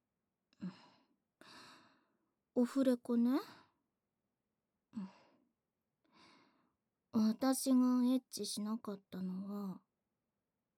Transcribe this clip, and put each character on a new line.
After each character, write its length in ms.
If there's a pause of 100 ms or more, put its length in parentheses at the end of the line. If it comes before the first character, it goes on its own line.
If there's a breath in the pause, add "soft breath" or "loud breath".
(640)
う 20
ん。 80 (1800 loud breath)
オ 100
フ 200
レ 120
コ 220
ね。 200 (1600 loud breath)
う 60 (2250 loud breath)
ん。 100
私 460
が 0
エ 40 (380)
ッ 60 (100)
チ 140
し 160
な 160
か 160
っ 60 (100)
た 100
の 520
は、 100 (960)